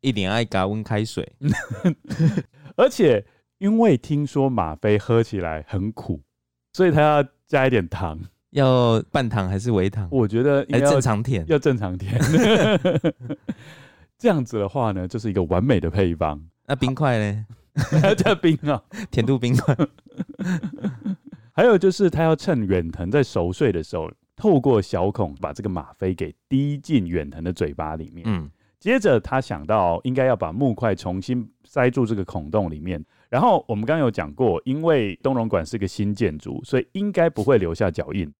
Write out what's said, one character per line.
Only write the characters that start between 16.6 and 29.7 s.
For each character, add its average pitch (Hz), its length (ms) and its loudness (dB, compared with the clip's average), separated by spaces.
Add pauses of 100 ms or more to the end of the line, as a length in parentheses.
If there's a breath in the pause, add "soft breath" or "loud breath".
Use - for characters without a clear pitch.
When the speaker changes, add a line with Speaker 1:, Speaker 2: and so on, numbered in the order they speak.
Speaker 1:
那 139 80 -2
冰 131 200 -2
块 127 240 0
嘞？ 104 260 -2 (160)
Speaker 2:
<laughs> - 160 -12 (240)
还 196 80 4
要 208 60 4
加 196 200 2
冰 165 280 2
啊？ 147 200 -2 (280 loud breath)
Speaker 1:
甜 113 140 0
度 135 140 2
冰 120 160 0
块。 123 220 2 (840)
Speaker 2:
<laughs> - 920 -10
还 175 120 2
有 233 120 6
就 185 140 4
是 185 180 2
他 156 140 0
要 160 120 4
趁 131 320 -2
远 90 240 0
藤 87 200 -6
在 139 120 4
熟 90 300 -2
睡 117 200 0
的 85 100 -2
时 - 140 -10
候， 80 140 -6 (260)
透 180 240 4
过 120 200 4
小 95 300 -2
孔 85 300 -4
把 73 140 -6
这 - 80 -14
个 101 80 -4
吗 82 180 -8 (100)
啡 92 160 -2
给 - 200 -8 (160)
滴 143 260 0
进 139 300 0
远 82 240 -4
藤 82 120 -12
的 85 80 -2
嘴 82 220 -2
巴 78 240 -6
里 80 180 -12
面。 90 140 -18
Speaker 1:
嗯。 82 220 -4 (280)
Speaker 2:
接 247 220 0
着 160 180 4
他 131 220 -2
想 76 260 -10
到 87 380 2